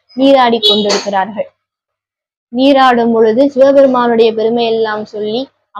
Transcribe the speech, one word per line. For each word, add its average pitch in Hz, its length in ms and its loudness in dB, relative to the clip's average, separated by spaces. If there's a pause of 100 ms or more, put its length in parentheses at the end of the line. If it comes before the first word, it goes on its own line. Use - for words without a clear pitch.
(140)
நீராடி 254 440 2
கொண்டிருக்கிறார்கள். 202 920 -4 (1000)
நீராடும் 254 640 2
பொழுது 226 380 2
சிவபெருமானுடைய 254 840 2
பெருமை 226 320 -2
எல்லாம் 220 380 -4
சொல்லி, 214 440 -8 (320)